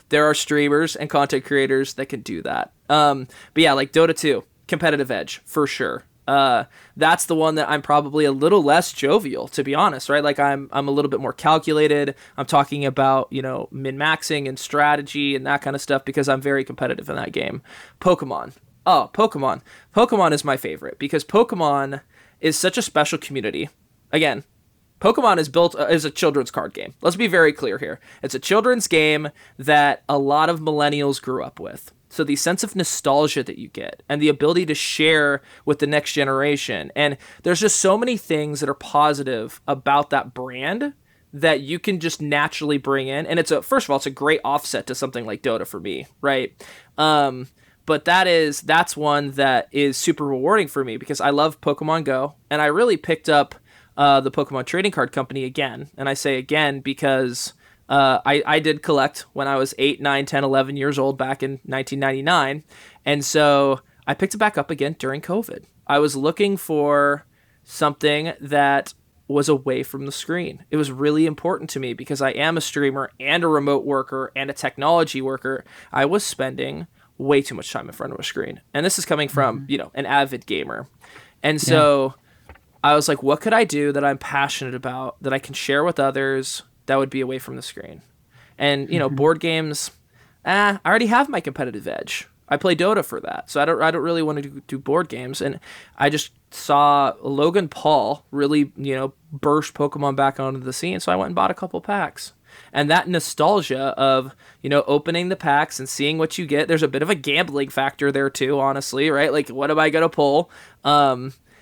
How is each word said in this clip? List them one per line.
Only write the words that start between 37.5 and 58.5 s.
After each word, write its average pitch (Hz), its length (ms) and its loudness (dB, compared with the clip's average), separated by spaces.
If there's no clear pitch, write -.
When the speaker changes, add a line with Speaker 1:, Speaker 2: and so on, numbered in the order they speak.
Speaker 1:
just 202 220 2
so 196 160 4
many 240 200 0
things 151 420 -2
that 143 100 -2
are 139 60 0
positive 139 920 0
about 143 440 0
that 131 240 -2
brand 143 580 -6
that 147 280 2
you 156 180 -6
can 190 200 -2
just 160 220 -6
naturally 147 560 0
bring 135 300 -2
in. 143 180 -4
And 165 140 -2
it's 160 120 0
a, 143 120 2
first - 240 0
of - 20 -2
all, 139 80 2
it's - 80 -4
a 139 60 -6
great 143 340 0
offset 139 420 -4
to 123 80 -8
something 123 300 -6
like 104 160 -8
Dota 113 260 -2
for 98 120 -12
me, 85 260 -8
right? 135 320 -2
Um, 143 480 2
but 156 200 0
that 180 220 4
is, 160 340 2
that's 165 340 2
one 147 360 0
that 135 400 2
is 143 260 0
super 151 280 0
rewarding 147 440 0
for 135 160 -4
me 113 120 -8
because - 240 -8
I 131 100 2
love 151 300 0
Pokemon 156 440 -2
Go, 135 280 -2
and 151 120 0
I 151 40 4
really 185 320 2
picked - 320 -2
up, 143 240 4
uh, 139 260 6
the 131 100 -2
Pokemon 135 340 -4
Trading 190 260 -2
Card 135 200 -2
Company 135 320 -6
again. 131 520 -6
And 139 140 -4
I 139 60 -2
say 139 220 0
again 139 420 0
because, 131 720 -2
uh, 135 380 4
I, 147 220 2
I 156 120 2